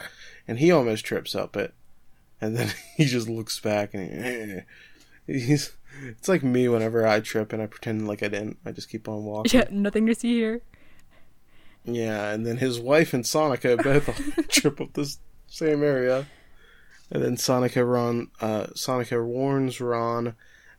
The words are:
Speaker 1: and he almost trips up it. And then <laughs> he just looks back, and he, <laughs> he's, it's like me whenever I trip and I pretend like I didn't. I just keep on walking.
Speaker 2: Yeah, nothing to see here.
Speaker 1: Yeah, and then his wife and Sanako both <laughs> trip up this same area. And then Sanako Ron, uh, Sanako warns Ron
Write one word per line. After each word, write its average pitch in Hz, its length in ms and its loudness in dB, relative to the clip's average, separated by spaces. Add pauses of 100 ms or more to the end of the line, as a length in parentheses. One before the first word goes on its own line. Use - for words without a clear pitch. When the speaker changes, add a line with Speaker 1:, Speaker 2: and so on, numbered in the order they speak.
(480)
Speaker 1:
and 120 120 -4
he 165 120 6
almost 120 320 2
trips - 320 -4
up 101 220 -6
it. - 160 -4 (680)
And 110 160 -4
then 110 160 -2 (120)
<laughs> - 120 -20
he 160 100 4
just 123 220 0
looks 113 320 -8
back, 104 360 -2
and 104 680 -8 (640)
he, - 80 -6
<laughs> 135 60 -2
he's, 139 340 0 (360)
it's - 200 -14
like 170 140 4
me 123 240 4
whenever 113 400 4
I 107 140 6
trip 107 300 -2
and 110 100 -4
I 107 40 -2
pretend 107 420 -4
like 104 140 -4
I 107 60 0
didn't. 104 360 -6
I 107 80 -10
just - 180 -14
keep 113 200 -10
on 107 160 -6
walking. 107 340 2
Speaker 2:
Yeah, 214 120 2
nothing 202 340 0
to 233 80 2
see 233 220 -2
here. 226 260 -2 (1200)
Speaker 1:
Yeah, 110 460 -2
and 110 140 -4
then 117 120 -2
his 127 220 0
wife 143 360 4
and 120 80 0
Sanako 131 580 2
both 139 680 2
<laughs> - 20 -10
trip - 300 2
up - 140 -10
this 143 240 -4 (300)
same 151 340 0
area. 135 460 2 (840)
And 143 140 0
then 123 140 0
Sanako 123 540 2
Ron, 120 380 0 (100)
uh, 110 360 -2
Sanako 120 500 -2
warns 131 560 0
Ron 117 540 -2 (440)